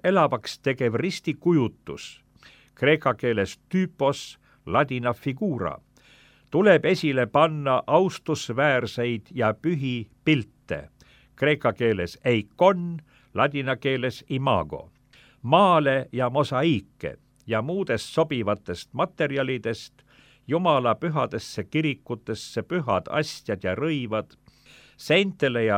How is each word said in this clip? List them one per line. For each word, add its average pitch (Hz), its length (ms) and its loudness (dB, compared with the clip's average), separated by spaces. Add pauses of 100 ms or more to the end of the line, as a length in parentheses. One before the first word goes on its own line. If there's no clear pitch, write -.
elavaks 160 560 2
tegev 123 360 0
ristikujutus, 147 1300 -2 (540)
kreeka 139 380 2
keeles 104 460 -2 (100)
typos, 175 680 -2 (260)
ladina 123 480 -2
figura, 131 640 -4 (760)
tuleb 185 340 6
esile 143 400 2
panna 143 600 2
austusväärseid 123 1500 0
ja 110 180 2
pühi 131 560 -4 (160)
pilte, 110 640 -2 (460)
kreeka 135 380 0
keeles 98 520 -2
eikon, 170 760 0 (320)
ladina 135 420 0
keeles 131 540 -4
imago, 113 640 -2 (500)
maale 147 680 2
ja 123 180 -2
mosaiike 135 880 -2 (300)
ja 110 140 0
muudest 151 520 -4
sobivatest 113 800 -4
materjalidest 135 1000 -4 (540)
Jumala 139 480 2
pühadesse 127 680 -4
kirikutesse 120 1000 -4
pühad 120 440 0
asjad - 540 -4
ja 92 120 0
rõivad, 120 580 -4 (640)
seintele 147 680 2
ja 104 140 4